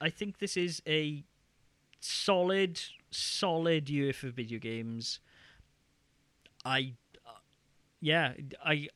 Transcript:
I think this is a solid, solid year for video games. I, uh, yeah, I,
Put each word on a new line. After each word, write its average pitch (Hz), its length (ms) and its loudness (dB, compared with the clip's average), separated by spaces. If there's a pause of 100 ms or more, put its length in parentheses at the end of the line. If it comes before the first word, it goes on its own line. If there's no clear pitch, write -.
I 156 80 2
think 202 300 -6
this 202 180 -2
is 175 300 0
a 151 380 0 (760)
solid, 185 800 2 (300)
solid 165 800 2
year 139 220 2
for 135 160 -6
video 117 320 -6
games. 113 580 -6 (1500)
I, 131 300 0 (320)
uh, 117 40 -20 (720)
yeah, 156 340 2 (300)
I, 151 320 0